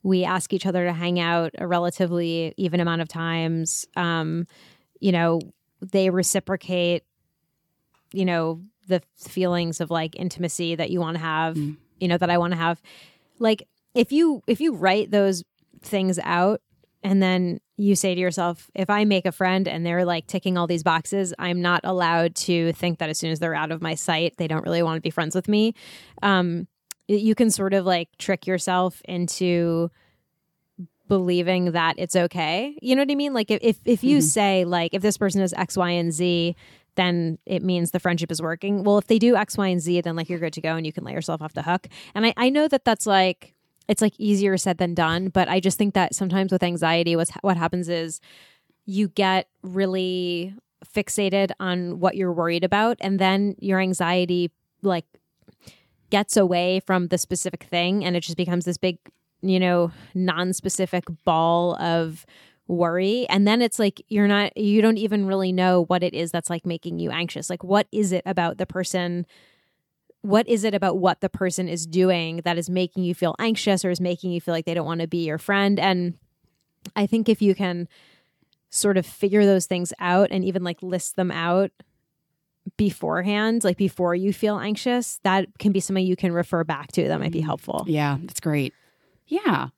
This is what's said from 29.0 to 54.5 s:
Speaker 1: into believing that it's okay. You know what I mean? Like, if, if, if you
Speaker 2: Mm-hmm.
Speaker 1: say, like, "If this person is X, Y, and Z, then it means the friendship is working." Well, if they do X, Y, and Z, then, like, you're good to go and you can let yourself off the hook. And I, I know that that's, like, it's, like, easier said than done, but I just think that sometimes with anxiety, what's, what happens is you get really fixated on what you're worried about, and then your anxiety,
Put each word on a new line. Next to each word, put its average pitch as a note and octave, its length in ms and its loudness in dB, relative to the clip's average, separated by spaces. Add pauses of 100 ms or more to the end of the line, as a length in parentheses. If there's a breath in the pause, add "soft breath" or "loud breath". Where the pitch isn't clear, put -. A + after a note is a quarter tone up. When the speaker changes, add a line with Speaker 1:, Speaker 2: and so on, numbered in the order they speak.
Speaker 1:
into E3+ 840 0 (1160)
believing F3+ 640 2
that E3 260 0
it's F3+ 180 -6
okay. F3 680 0
You B3+ 140 2
know C4+ 60 2
what C#4 100 0
I C#4+ 40 2
mean? C#4+ 180 -2
Like, A3 180 -2
if, G#3+ 100 0
if, - 240 2
if A#3 180 2
you C4+ 160 6
Speaker 2:
Mm-hmm. D#3 80 4
Speaker 1:
say, F#3+ 380 2
like, E3+ 280 0
"If G3 80 -2
this G3+ 160 2
person G3 240 0
is F3+ 120 0
X, - 220 -4
Y, F3+ 140 2
and E3+ 240 0
Z, E3+ 420 0 (400 soft breath)
then F3 500 0
it F3+ 180 -4
means F3 280 0
the F3+ 80 -2
friendship E3+ 320 -2
is D#3 100 -4
working." F#3 420 -4
Well, G3+ 140 4
if G3+ 100 0
they A3+ 120 4
do A#3 160 6
X, G3+ 220 -2
Y, G3 100 0
and F3+ 140 0
Z, F3 200 0
then, E3 140 -4
like, E3 140 -6
you're F3 100 -4
good D#3+ 140 -4
to D#3+ 80 -10
go D#3+ 140 -2
and E3 100 -6
you D3+ 80 -6
can - 100 -10
let - 100 -10
yourself D#3+ 280 -6
off D#3 120 -10
the E3+ 100 -6
hook. F3+ 240 -2 (280 loud breath)
And G#3+ 120 0
I, A3+ 100 0
I B3 120 4
know D4 200 2
that C4+ 160 0
that's, A3+ 200 0
like, F#3+ 480 2 (360)
it's, G#3+ 120 2
like, G#3+ 180 2
easier G3+ 380 2
said F3 200 0
than F3 160 0
done, E3+ 340 0
but F#3 220 2
I F#3 100 2
just F3+ 180 0
think G3+ 180 0
that F#3 200 2
sometimes F#3+ 360 0
with F#3 120 2
anxiety, E3+ 540 2
what's, E3 140 0 (100)
what F#3 160 2
happens E3+ 320 -2
is E3 320 -6 (640 soft breath)
you G3 240 0
get F#3+ 400 0 (140)
really F#3 880 -2 (320)
fixated G3 760 0
on F3+ 400 -4
what F3+ 160 0
you're F#3 160 -2
worried E3+ 320 0
about, G#3+ 380 2
and G3 180 0
then G3 400 2
your F#3+ 200 0
anxiety, F3+ 720 0 (320)